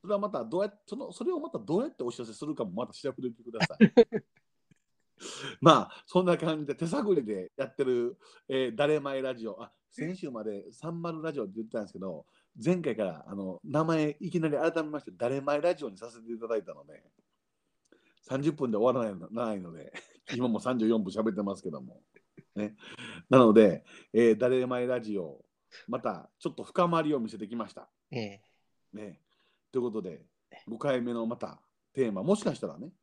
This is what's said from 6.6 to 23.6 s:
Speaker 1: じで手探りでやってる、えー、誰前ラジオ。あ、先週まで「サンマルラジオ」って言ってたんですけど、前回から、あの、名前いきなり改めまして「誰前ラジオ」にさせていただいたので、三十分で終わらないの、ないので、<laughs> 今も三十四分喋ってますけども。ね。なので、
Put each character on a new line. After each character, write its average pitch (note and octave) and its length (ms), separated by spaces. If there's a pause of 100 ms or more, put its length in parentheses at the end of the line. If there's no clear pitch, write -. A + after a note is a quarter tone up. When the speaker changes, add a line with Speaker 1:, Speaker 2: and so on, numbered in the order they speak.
Speaker 1:
じ D3 60
で C#3 80
手 E3 120
探 G#3 280
り C#3+ 100
で G2 320
や C3 100
っ - 80
て C#3 100
る、 A#2+ 320 (320)
え C3 200
ー、 A2+ 80
誰 D3 240
前 C3+ 200
ラ C3 140
ジ A2+ 120
オ。 G2+ 160
あ、 A#2+ 100 (180)
先 F3 260
週 F3 140
ま A2 140
で G2+ 280
「サ D3+ 160
ン E3+ 140
マ E3+ 100
ル D#3 100
ラ D#3+ 100
ジ C#3 80
オ」 A2 40
っ - 40
て F#2+ 80
言 A2 80
っ - 20
て A2+ 60
た A#2 80
ん - 20
で G2 60
す - 40
け - 60
ど、 F2+ 260 (380)
前 F3 180
回 C3+ 160
か G#2+ 80
ら、 E2 240
あ F#2+ 60
の、 F#2 300
名 D3+ 200
前 D#3 360
い F#3 100
き F3 100
な D#3+ 80
り D3 80
改 E3 260
め D3+ 80
ま D3+ 100
し - 40
て - 100
「誰 B2 260
前 D3 200
ラ F3 140
ジ D3+ 100
オ」 A#2 60
に F#2+ 80
さ A#2 120
せ A#2 120
て A#2 100
い A2+ 60
た A#2 80
だ A2+ 100
い G2 80
た E2 100
の C#2+ 120
で、 D2 180 (1160)
三 C3+ 200
十 D3+ 100
分 C#3+ 180
で G#2+ 60
終 A#2+ 200
わ B2 80
ら G#2+ 60
な F#2+ 60
い - 20
の、 F2 120
な A2+ 240
い G2 60
の E2+ 120
で、 E2 200 (220)
<laughs> - 220
今 B2 120
も G#2+ 120
三 B2+ 180
十 A2 100
四 A2+ 140
分 F#2+ 80
喋 G#2+ 220
っ - 20
て G#2 80
ま G2 140
す - 60
け F2+ 80
ど C#2+ 100
も。 - 220 (520)
ね。 G#2 220 (520)
な C3 100
の A#2 140
で、 G2+ 320 (280)